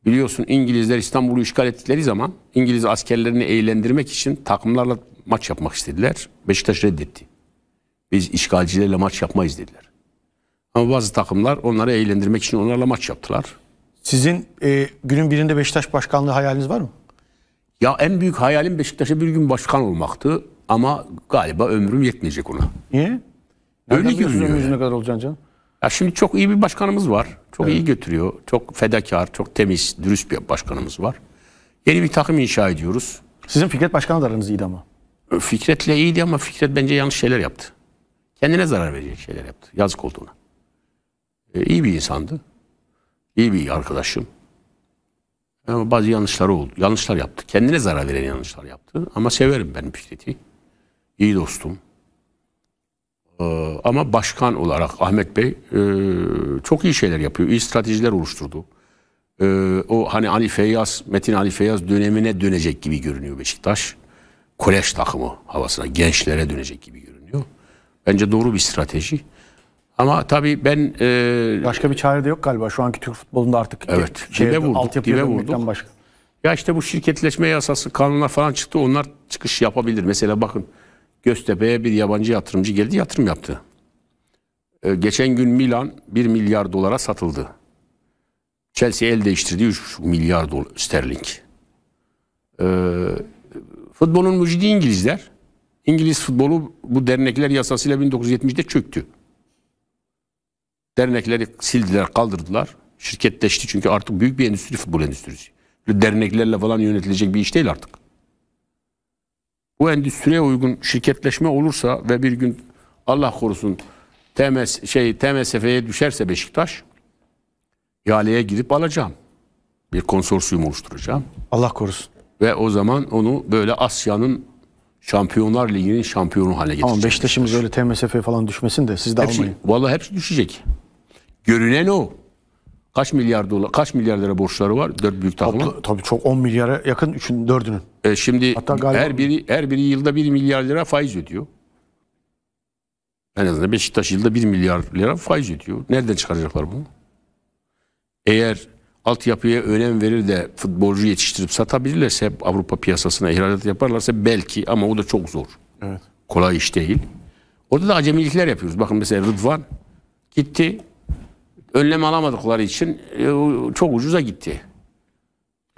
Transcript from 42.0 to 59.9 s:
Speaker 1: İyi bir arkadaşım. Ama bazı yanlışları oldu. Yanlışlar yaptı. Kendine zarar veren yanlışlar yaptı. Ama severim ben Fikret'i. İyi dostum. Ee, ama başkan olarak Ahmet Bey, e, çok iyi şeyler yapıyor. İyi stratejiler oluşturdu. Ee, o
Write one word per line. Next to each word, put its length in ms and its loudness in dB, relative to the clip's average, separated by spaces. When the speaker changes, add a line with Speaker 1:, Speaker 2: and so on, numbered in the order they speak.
Speaker 1:
İyi 180 4
bir 220 -2
arkadaşım. 520 -4
Ama 240 -2
bazı 180 4
yanlışları 440 2
oldu. 240 -2
Yanlışlar 380 0
yaptı. 320 -6
Kendine 320 2
zarar 280 0
veren 160 -2
yanlışlar 400 -10
yaptı. 520 -10
Ama 140 0
severim 460 2
ben 160 -10
Fikret'i. 460 -14
İyi 180 4
dostum. 420 -6
Ee, 420 -4
ama 300 0
başkan 420 0
olarak 440 0
Ahmet 380 0
Bey, 100 2
e, 320 -4
çok 200 2
iyi 100 4
şeyler 260 0
yapıyor. 300 0
İyi 100 2
stratejiler 520 0
oluşturdu. 540 -6
Ee, 40 4
o 160 2